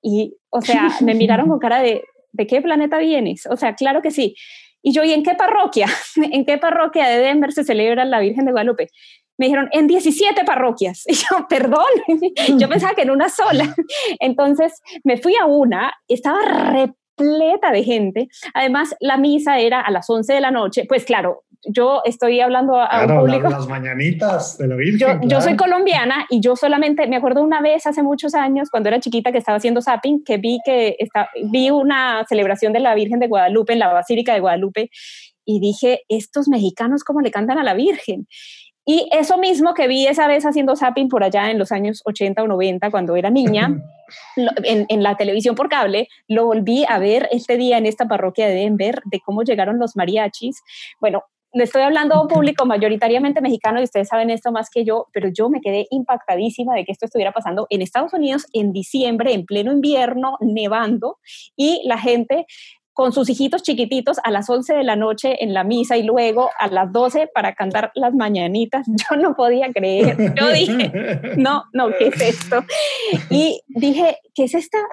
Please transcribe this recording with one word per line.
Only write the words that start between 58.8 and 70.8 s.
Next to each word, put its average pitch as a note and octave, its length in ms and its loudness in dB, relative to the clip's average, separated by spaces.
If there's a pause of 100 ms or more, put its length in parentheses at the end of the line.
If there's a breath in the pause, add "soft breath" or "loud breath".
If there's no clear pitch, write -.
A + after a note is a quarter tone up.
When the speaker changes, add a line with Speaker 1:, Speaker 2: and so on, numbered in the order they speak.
Speaker 1:
en F#3 100 -4
pleno G3+ 280 -4
invierno, C4 680 0
nevando, A3 760 -2 (380 loud breath)
y D4+ 280 0
la A#3 140 -2
gente A#3+ 480 0 (460 loud breath)
con B3+ 200 0
sus C4 180 0
hijitos C4+ 320 -2
chiquititos B3+ 600 -2
a A3+ 80 -2
las G3+ 180 -4
once B3+ 240 -2
de C#4+ 80 0
la A3 140 0
noche A3 480 -2
en G3 100 -4
la F#3+ 80 0
misa A#3+ 340 0
y A#3 60 0
luego A3+ 560 0
a G#3 80 -2
las F#3 260 -2
doce B3+ 400 0
para G3+ 220 -2
cantar G#3+ 400 -4
las B3 180 0
mañanitas. G#3+ 760 -2
<laughs> A3 240 -2
Yo D4+ 60 0
no D4+ 200 0
podía B3+ 360 0
creer. G3+ 440 0 (200)
Yo C#4+ 140 2
dije, B3 400 0 (240)